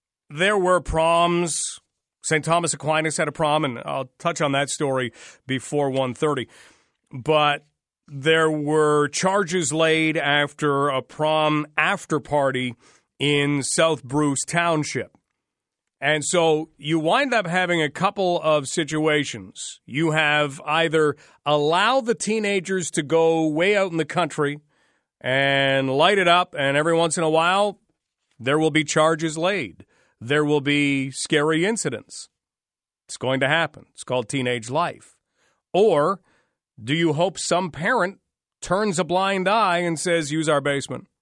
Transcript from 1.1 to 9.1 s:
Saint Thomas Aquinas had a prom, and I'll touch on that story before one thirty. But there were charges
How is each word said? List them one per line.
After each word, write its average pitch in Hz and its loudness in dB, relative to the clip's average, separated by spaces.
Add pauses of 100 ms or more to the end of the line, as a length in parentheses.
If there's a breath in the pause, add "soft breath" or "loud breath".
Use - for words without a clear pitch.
Saint 156 -2
Thomas 165 0
Aquinas 156 -2
had 160 -2
a 143 -6
prom, 156 0
and 123 -4
I'll 139 -6 (120)
touch 170 -4
on 147 0
that 139 0
story 131 -2 (320 loud breath)
before 139 -2
one 131 -2
thirty. 139 -2 (640 soft breath)
But 147 0 (400)
there 160 2
were 151 2
charges 185 -2